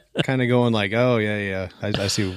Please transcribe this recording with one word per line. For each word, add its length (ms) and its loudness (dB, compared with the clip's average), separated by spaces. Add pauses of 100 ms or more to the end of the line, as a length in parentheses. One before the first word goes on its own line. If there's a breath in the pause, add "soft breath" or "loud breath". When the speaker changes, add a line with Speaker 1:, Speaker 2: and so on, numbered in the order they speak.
(140)
Speaker 1:
<laughs> 120 -2
Speaker 2:
kinda 220 0
going 260 4
like, 200 0
"Oh, 240 2
yeah, 200 0
yeah. 300 -4 (140)
I, 220 -2
I 40 0
see 300 -2